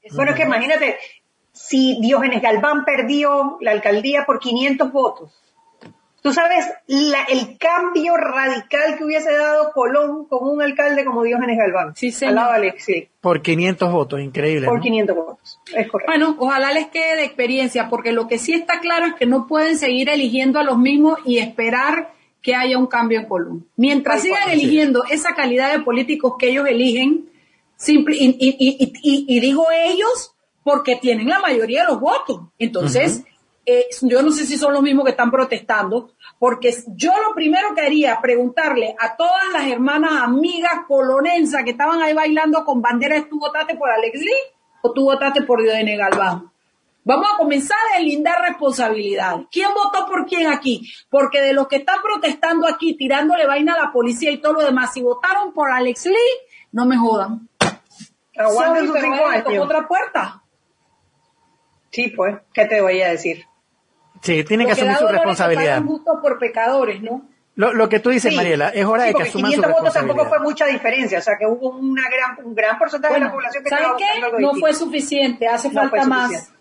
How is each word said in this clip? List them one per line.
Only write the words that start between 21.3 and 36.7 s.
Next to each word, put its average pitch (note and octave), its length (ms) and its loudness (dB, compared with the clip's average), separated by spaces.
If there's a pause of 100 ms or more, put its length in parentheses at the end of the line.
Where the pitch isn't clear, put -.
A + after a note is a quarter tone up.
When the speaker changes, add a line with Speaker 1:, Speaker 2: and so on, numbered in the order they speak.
Speaker 2:
esperar B3 760 -2 (300)
que B3+ 120 0
haya B3+ 240 0
un B3+ 80 2
cambio A#3 340 0
en A3 60 -12
Colombia. E3+ 400 -6 (100)
Mientras C#4 460 2
Speaker 1:
Tal F#4 80 -2
cual. G4 80 0
Speaker 2:
sigan G4 100 0
Speaker 3:
Así E4 100 2
es. C#4+ 60 2
Speaker 2:
eligiendo C4+ 460 4
esa D#4 240 -2
calidad C4 380 0
de D4+ 80 0
políticos B3 580 0
que B3 120 2
ellos C#4 180 0
eligen, B3+ 600 2 (480)
simple, D4+ 400 4
y, C#4 100 4
y, C4 320 4
y, C4+ 260 2
y, - 80 -4 (100)
y, C#4 340 2
y A#3 40 4
digo C#4 320 2
ellos F#4 640 0 (280)
porque A#3+ 340 0
tienen A#3 320 0
la F#4 120 2
mayoría C4 420 0
de F4+ 60 2
los B3 120 0
votos. C4+ 420 -2 (160)
Entonces, A#3 600 0
Speaker 3:
Ujú. B3+ 100 -16 (380)
Speaker 2:
eh, B3 200 4 (160)
yo B3+ 200 4
no D4+ 80 4
sé D4+ 160 -2
si C#4 100 -4
son D4 160 2
los C#4 100 2
mismos C#4 220 4
que C4 80 4
están A#3+ 180 2
protestando, A#3 840 -2 (260)
porque A#3+ 300 2
s-, A#3+ 160 -2 (100)